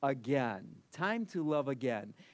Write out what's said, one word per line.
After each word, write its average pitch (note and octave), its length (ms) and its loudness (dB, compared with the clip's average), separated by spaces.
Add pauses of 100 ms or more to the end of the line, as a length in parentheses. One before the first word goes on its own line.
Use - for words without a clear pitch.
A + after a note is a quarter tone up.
again. B2+ 640 0 (260)
Time G#3 340 0
to E3+ 180 -2
love D3 240 2
again. A#2 440 -2 (220)